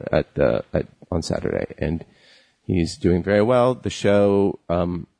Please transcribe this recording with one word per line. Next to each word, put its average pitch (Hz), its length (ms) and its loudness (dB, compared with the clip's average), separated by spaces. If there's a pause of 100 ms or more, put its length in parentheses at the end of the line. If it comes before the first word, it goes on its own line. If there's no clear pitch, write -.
(120)
at 76 240 0
the, 64 280 2 (100)
at, - 140 -2 (240)
on 85 120 -2
Saturday, - 540 -6
and 80 280 -4 (600)
he's 87 320 -2
doing 87 240 2
very 98 200 2
well. 123 340 2
The - 140 -8
show, 101 720 2 (100)
um, 87 380 -2 (120)